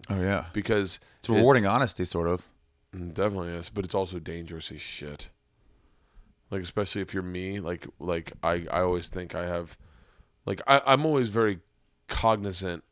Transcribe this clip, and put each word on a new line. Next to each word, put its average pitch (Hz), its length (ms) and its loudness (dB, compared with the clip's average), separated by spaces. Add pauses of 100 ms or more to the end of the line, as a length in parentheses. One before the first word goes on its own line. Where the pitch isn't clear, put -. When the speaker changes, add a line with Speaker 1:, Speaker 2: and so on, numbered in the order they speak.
Speaker 1:
Oh, 95 120 0
yeah. 92 320 0
Speaker 2:
Because 104 460 0 (200)
Speaker 1:
It's - 100 -6
rewarding 117 340 8
Speaker 2:
it's 98 80 4
Speaker 1:
honesty, 117 340 2
sort 85 220 0
of. 87 200 0 (480)
Speaker 2:
Mm, 87 200 -10
definitely 95 380 -2
is, 85 160 -8
but 101 140 -4
it's 90 120 -6
also 92 240 -2
dangerous 82 520 -10
as 76 100 -12
shit. - 480 -10 (1200)
Like, 98 100 -4
especially 101 400 -4
if 92 140 -6
you're 95 80 -2
me, 92 360 -6
like, 85 280 -6 (120)
like, 85 340 -4 (100)
I, 85 280 0
I 90 100 0
always 90 280 0
think 90 240 -8
I 87 140 -4
have, 87 280 -6 (680)
like, 101 220 -4
I, 139 180 8
I'm 139 200 6
always 139 240 2
very 104 300 2 (480)
cognizant 95 840 0